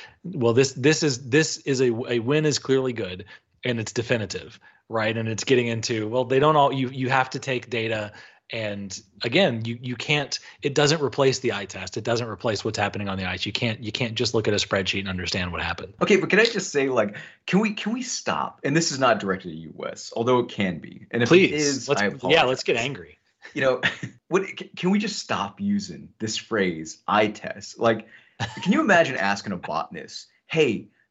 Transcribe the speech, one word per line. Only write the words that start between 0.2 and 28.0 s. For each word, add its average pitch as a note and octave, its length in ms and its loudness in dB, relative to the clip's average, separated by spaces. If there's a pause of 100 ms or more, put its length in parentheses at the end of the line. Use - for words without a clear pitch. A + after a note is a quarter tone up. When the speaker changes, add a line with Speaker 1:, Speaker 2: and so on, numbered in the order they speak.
Speaker 1:
"Well, B2 300 2
this, C3 180 4
this D3+ 320 2
is, B2 260 -2
this D3+ 280 2
is C3+ 240 -2
a, B2 100 4 (160)
a A#2+ 120 -2
win D3 260 2
is D3 140 2
clearly C3 340 0
good F#2+ 320 -8 (400)
and A#2+ 120 0
it's A2+ 140 -4
definitive." A2+ 680 -2 (320)
Right. A2 260 0
And A2+ 140 -2
it's G#2+ 160 -4
getting A#2+ 220 4
into, A2+ 420 -2
well, B2+ 160 0
they C3 120 2
don't D3+ 200 6
all, C#3 160 6
you, C3 160 -2
you C3 180 -4
have C3 220 2
to C#3 100 -8
take B2 300 -6
data. A2 420 -4 (380)
And G#2 520 -8 (220)
again, A#2+ 400 2
you, A#2 180 -6
you B2 140 -6
can't, D3 420 -2 (260)
it A2+ 120 -2
doesn't D3 260 4
replace C3+ 380 2
the A2+ 140 0
eye G2+ 100 -6
test. F#2 320 -12
It A2 80 -6
doesn't A#2 240 -2
replace G#2+ 380 -2
what's G#2+ 120 -2
happening G2+ 300 -2
on F#2+ 100 -4
the F#2+ 60 -6
ice. F#2 220 -4
You G2+ 80 -4
can't, A2+ 280 -2
you G#2+ 120 -6
can't A2+ 220 -4
just A#2 180 0
look A2+ 160 2
at G#2 40 2
a G2+ 40 2
spreadsheet G2 420 0
and G2 80 -6
understand F2+ 460 -4
what E2 80 -6
happened. - 400 -6
Speaker 2:
Okay, - 160 6
but D#3 120 0
can G3+ 120 6
I - 20 6
just - 300 -2
say, C#3 160 2
like, G#2+ 260 0 (300)
can G3 160 2
we, G#3+ 120 0
can G#3+ 200 -4
we B3+ 80 -4
stop? - 640 -4
And C3+ 100 0
this E3 160 2
is C3 80 -4
not A#2 220 4
directed F#2 300 -4
at D#2 60 -12
you, E2 180 -12
Wes, - 420 -10
although B2 220 4
it A#2+ 100 -2
can F2+ 300 -2
be. - 320 -16
And A#2 120 2
if A#2 60 2
Speaker 1:
Please, F3+ 220 8
Speaker 2:
it D3 40 -2
is, C#3+ 320 0
Speaker 1:
let's, C3+ 140 0
Speaker 2:
I G#2 60 2 (200)
Speaker 1:
yeah, D#3 160 6
let's B2+ 200 0
get E3 100 0
Speaker 2:
apologize. A#2 100 0
Speaker 1:
angry. G2 340 -8 (360)
Speaker 2:
You C#3+ 80 -4
know, C3 200 2 (240)
<laughs> - 220 -18
what, F#3+ 180 2 (140)
c-, - 160 -12
can F3+ 140 0
we G#3 100 4
just G#3+ 200 -4
stop G2 420 -4
using G2+ 480 -2 (100)
this G#2+ 160 -4
phrase, F2 640 -2 (100)
"eye G#2+ 200 4
test"? - 520 -12
Like, A2+ 300 0 (520)